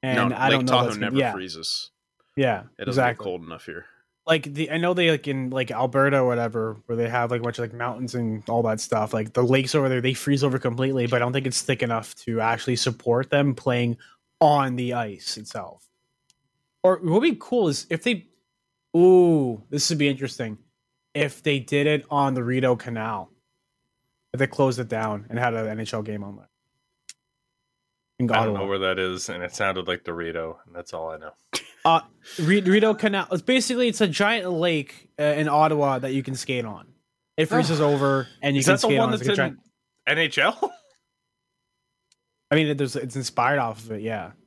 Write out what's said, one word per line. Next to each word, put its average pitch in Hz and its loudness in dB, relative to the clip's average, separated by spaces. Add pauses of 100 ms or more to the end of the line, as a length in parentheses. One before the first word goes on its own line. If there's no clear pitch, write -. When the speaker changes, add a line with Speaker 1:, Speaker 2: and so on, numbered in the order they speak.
Speaker 1:
And 123 0
Speaker 2:
No, 117 -4
Speaker 1:
I 131 2
Speaker 2:
Lake - 6
Speaker 1:
don't 127 -2
know 127 0
Speaker 2:
Tahoe 123 4
Speaker 1:
that's 110 -4
gonna 104 -4
Speaker 2:
never 135 0
Speaker 1:
yeah. 123 0
Speaker 2:
freezes. 92 -8 (440)
Speaker 1:
Yeah, 120 0 (160)
Speaker 2:
It 101 -10
doesn't 123 0
Speaker 1:
exactly. 120 0
Speaker 2:
get 98 -6
cold 90 -8
enough 80 -16
here. 82 -14 (420)
Speaker 1:
Like, 160 2 (100)
the, 147 -4
I 160 -2
know 175 0
they, 175 2
like, 147 -2
in, 135 -4
like, 131 -4
Alberta 135 2
or 127 2
whatever, 113 -2
where 120 -6
they 117 -2
have, 120 -2
like, 120 -4
a - -8
bunch 120 -6
of, 120 -6
like, 117 -8
mountains 120 -6
and 110 -4
all 117 2
that 110 0
stuff, 107 -2
like, 110 -4
the 123 2
lakes 131 2
over 139 2
there, 127 0
they 131 0
freeze 139 0
over 135 0
completely, 127 -2
but 123 2
I - 4
don't 123 0
think 135 -2
it's 123 -4
thick 131 0
enough 113 -4
to 113 -4
actually 113 0
support 120 -2
them 143 4
playing 120 0 (420)
on 143 4
the 123 -4
ice 110 -6
itself. 104 -12 (960)
Or 185 6
what 165 0
would 214 6
be 294 2
cool 233 0
is 139 -2
if 165 -4
they, 233 -2 (680)
ooh, 170 6
this 139 -2
would 165 0
be 143 4
interesting, 131 -4 (560)
if 147 -2
they 143 2
did 143 0
it 151 0
on 139 2
the 127 -2
Rideau 127 2
Canal, 110 -8 (1000)
if 127 -6
they 135 2
closed 131 0
it 120 -6
down 107 -4
and 117 -6
had 120 0
an 110 -4
N 107 -6
H 110 -8
L 107 -4
game 104 -8
on 101 -14
there. 98 -20 (1700)
In 123 0
Speaker 3:
I 110 2
don't 113 4
Speaker 1:
Ottawa. 101 -2
Speaker 3:
know 98 -2
where 98 -2
that 92 0
is, 92 -4
and 87 -8
it 90 -10
sounded 95 -2
like 90 -4
the 85 -8
Rideau, 82 -8
and 87 -20
that's 87 -16
all 82 -8
I 80 -12
know. 80 -16 (520)
Speaker 1:
Uh, 160 4 (380)
Re-, 185 4
Rideau 208 4
Canal. 202 -2
It's 175 -2
basically, 254 2
it's 226 0
a 208 4
giant 196 0
lake, 165 -2 (100)
uh, 147 0
in 151 2
Ottawa 147 4
that 131 -4
you 135 0
can 131 -8
skate 123 -4
on. 101 -12 (520)
It 160 2
freezes 156 2
Speaker 3:
Oh. 147 4
Speaker 1:
over, 135 2 (160)
and 139 2
you 139 2
Speaker 3:
Is 127 0
Speaker 1:
can 180 6
Speaker 3:
that 196 2
the 175 2
Speaker 1:
skate 147 4
Speaker 3:
one 226 4
Speaker 1:
on. - 0
It's 127 -6
Speaker 3:
that's 202 2
Speaker 1:
like 135 2
a - -
Speaker 3:
in - -12
Speaker 1:
giant - -20 (460)
Speaker 3:
N 147 2
H 156 0
L? 185 0
<laughs> - -18
Speaker 1:
I 143 4
mean, 156 4
it, 147 -2
there's, 139 -2
it's 123 -8
inspired 135 0
off 113 -4
of 113 -12
it, 104 -8
yeah. 107 -8 (160)